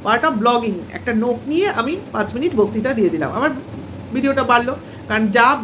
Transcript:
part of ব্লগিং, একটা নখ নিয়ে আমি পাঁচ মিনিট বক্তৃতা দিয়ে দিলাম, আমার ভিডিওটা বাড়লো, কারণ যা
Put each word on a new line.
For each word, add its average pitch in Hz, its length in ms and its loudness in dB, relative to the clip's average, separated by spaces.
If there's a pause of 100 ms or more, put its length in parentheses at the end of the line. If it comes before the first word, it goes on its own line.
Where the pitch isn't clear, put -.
part 220 200 2
of 311 80 4
ব্লগিং, 233 480 0 (140)
একটা - 200 -4
নখ 226 240 0 (100)
নিয়ে 349 220 2
আমি 294 280 -2 (140)
পাঁচ 214 220 -4
মিনিট 285 220 -2
বক্তৃতা 214 380 2
দিয়ে 208 160 4
দিলাম, 156 240 -4
আমার 247 160 2 (640)
ভিডিওটা 269 300 2
বাড়লো, 240 320 2 (320)
কারণ 220 200 2
যা 233 360 6